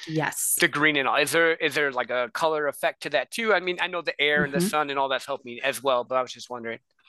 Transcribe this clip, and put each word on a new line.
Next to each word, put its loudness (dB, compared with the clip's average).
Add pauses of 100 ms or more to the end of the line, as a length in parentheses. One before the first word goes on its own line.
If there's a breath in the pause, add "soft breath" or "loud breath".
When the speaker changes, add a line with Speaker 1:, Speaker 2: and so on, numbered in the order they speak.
Speaker 1:
Yes. -2
Speaker 2:
the 4
green 2
and 2
all. 2
Is 2
there, 4
is -2
there, 0
like, -2
a -2
color 0
effect -2
to -8
that 0
too? 2
I 4
mean, -4
I 0
know -4
the -2
air 4
and -4
the 0
Speaker 1:
Mm-hmm. -
Speaker 2:
sun 0
and -2
all 2
that's -2
helped -8
me -12
as -2
well, 2
but -2
I 2
was -8
just -16
wondering. -8 (280 loud breath)